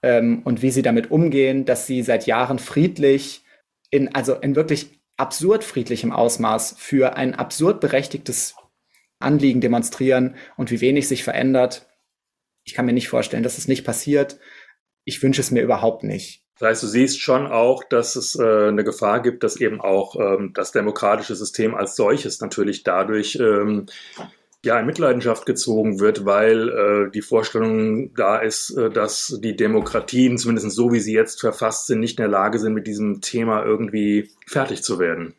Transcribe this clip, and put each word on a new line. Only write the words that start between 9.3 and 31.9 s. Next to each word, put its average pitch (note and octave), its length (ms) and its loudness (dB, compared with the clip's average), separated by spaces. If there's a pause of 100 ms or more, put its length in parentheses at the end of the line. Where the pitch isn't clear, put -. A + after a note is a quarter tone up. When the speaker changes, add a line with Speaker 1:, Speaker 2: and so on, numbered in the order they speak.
Speaker 1:
demonstrieren B2+ 760 0 (200)
und C3 140 -4
wie A#2 100 -2
wenig C3+ 280 2
sich B2+ 160 -2
verändert. B2+ 640 0 (760)
Ich - 100 -18
kann B2+ 120 0
mir A#2+ 60 2
nicht B2 160 0
vorstellen, A#2+ 340 -2
dass B2 160 -4
es - 80 -8
nicht C3 180 -2
passiert. C#3 540 -2 (680)
Ich - 180 -8
wünsche C3+ 180 2
es B2 100 -2
mir B2 120 2
überhaupt A2+ 420 0
nicht. - 400 -10 (160)
Speaker 2:
Das A2+ 80 0
heißt, A2+ 160 0
du - 40 -4
siehst B2 320 2
schon C3+ 260 0
auch, B2 380 2
dass A#2 300 0
es, - 220 -6
äh, G#2+ 320 4
eine G#2+ 160 0
Gefahr G#2+ 380 0
gibt, A#2+ 200 -2
dass - 180 -2
eben G#2+ 200 -2
auch, G2 360 0
ähm, G2 380 0
das F#2+ 180 -6
demokratische G#2+ 640 0
System G#2+ 400 -4
als G2 220 -4
solches A2 440 0
natürlich G2+ 420 -4
dadurch, G2 580 -2
ähm, G#2 460 2 (760)
ja, A#2 160 2
in A#2 60 -2
Mitleidenschaft B2 600 0
gezogen A2 540 0
wird, G#2 240 2
weil, A2 440 4
äh, G2+ 440 2
die G#2 100 -6
Vorstellung A2 920 0
da G#2 240 2
ist, A2 320 -4
äh, A2+ 200 0
dass G#2+ 500 -4
die A2 140 -4
Demokratien, A2+ 840 2
zumindest A2+ 360 -2
so A#2+ 200 2
wie A#2 60 4
sie G#2+ 160 -2
jetzt A2 260 2
verfasst A2 460 -2
sind, A2+ 140 0